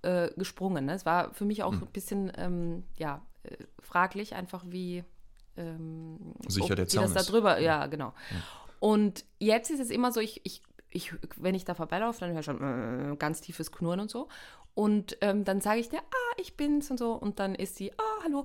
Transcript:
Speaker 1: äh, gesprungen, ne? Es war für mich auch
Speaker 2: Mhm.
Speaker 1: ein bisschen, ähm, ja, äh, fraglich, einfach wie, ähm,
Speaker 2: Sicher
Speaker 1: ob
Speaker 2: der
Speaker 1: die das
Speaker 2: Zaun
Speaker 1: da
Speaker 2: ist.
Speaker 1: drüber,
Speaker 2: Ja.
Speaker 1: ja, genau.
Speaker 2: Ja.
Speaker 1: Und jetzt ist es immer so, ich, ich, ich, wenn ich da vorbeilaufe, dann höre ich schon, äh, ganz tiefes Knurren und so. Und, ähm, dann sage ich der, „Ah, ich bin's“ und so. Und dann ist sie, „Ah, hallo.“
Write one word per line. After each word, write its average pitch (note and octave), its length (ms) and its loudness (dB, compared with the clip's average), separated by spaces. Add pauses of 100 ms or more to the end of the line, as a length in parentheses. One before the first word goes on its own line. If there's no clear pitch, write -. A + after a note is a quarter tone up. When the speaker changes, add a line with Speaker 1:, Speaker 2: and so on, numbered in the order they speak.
Speaker 1:
äh, F3+ 340 2
gesprungen, F#3 480 -2
ne? C#3 80 0
Es F#3+ 140 -6
war E3+ 260 2
für - 140 -2
mich G#3 160 0
auch G3 100 0
Speaker 2:
Mhm. F#3 120 0
Speaker 1:
ein - 80 -12
bisschen, G3 440 -4
ähm, F3 460 0 (160)
ja, D3 240 -4 (220)
äh, - 120 -12 (240)
fraglich, F#3+ 540 2
einfach F3+ 340 -8
wie, F3+ 340 -4 (540)
ähm, D#3+ 800 -10 (140)
Speaker 2:
Sicher F#2+ 160 2
Speaker 1:
ob G2 120 4
Speaker 2:
der F#2 100 2
Speaker 1:
die - 100 2
das G#2 100 6
Speaker 2:
Zaun F#2 80 2
Speaker 1:
da - 60 6
Speaker 2:
ist. F#3 100 0
Speaker 1:
drüber, G#3+ 280 6
Speaker 2:
Ja. D#3 220 4
Speaker 1:
ja, C#3+ 60 0
genau. C#3 260 -6 (180)
Speaker 2:
Ja. F2 120 -4 (380)
Speaker 1:
Und G#3+ 440 6 (140)
jetzt G#3+ 320 4
ist D4 100 0
es A#3 100 -2
immer B3 220 2
so, A#3 80 0
ich, G#3+ 240 -4
ich, - 180 -10 (280)
ich, - 220 -6 (240)
wenn F#3 180 0
ich F#3 100 -2
da F3+ 100 -4
vorbeilaufe, G3 460 0
dann F3 120 -2
höre E3 80 -2
ich D3 60 -6
schon, C3+ 680 -2
äh, C#3+ 40 -4
ganz D3+ 240 -2
tiefes - 300 -10
Knurren F3 300 -2
und G#3 100 -6
so. C4 180 -8 (460)
Und, G#3 460 4
ähm, G3+ 240 4
dann G3 160 2
sage G#3+ 200 4
ich A#3 100 -4
der, D#4 100 -2
„Ah, A#4+ 400 -2
ich - 160 -10
bin's“ D4 340 2
und B3+ 80 0
so. A#3 140 0
Und G#3 260 -2
dann G3 160 0
ist - 220 -6
sie, G3 160 -6
„Ah, G#4+ 320 -2
hallo.“ C#4+ 200 0